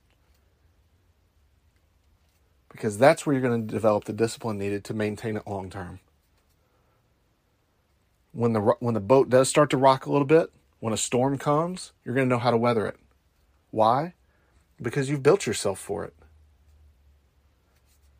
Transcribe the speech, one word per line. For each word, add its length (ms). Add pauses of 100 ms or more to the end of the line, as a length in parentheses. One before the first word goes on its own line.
(2750)
Because 280
that's 260
where 100
you're 80
gonna 200
develop 420
the 80
discipline 460
needed 260
to 100
maintain 420
it 100
long 240
term. 300 (2250)
When 200
the 80
ro-, 180
when 160
the 60
boat 300
does 180
start 220
to 80
rock 260
a 60
little 160
bit, 240 (300)
when 120
a 60
storm 400
comes, 540 (120)
you're 100
gonna 120
know 120
how 120
to 80
weather 280
it. 100 (760)
Why? 440 (640)
Because 280
you've 140
built 240
yourself 320
for 260
it. 100 (2000)